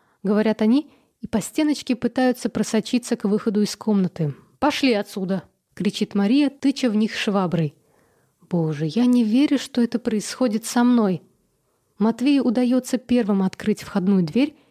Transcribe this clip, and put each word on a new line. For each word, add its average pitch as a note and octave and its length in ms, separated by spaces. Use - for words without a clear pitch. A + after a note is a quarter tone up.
говорят G#3+ 400
они, B3+ 260
и A3+ 60
по G#3+ 140
стеночке D4+ 540
пытаются B3 540
просочиться A#3 680
к - 100
выходу G#3 360
из - 140
комнаты. F#3 600
«Пошли C4+ 340
отсюда!» G3 500
кричит G3+ 420
Мария, B3+ 340
тыча C4+ 400
в G3+ 60
них G#3+ 180
шваброй. F3 600
"Боже, D#3 360
я G#3+ 200
не B3 180
верю, C4 340
что - 240
это A#3 180
происходит A3 680
со A#3+ 180
мной". A3+ 400
Матвею B3 460
удается B3 540
первым G#3 440
открыть - 400
входную F#3 420
дверь A#3 320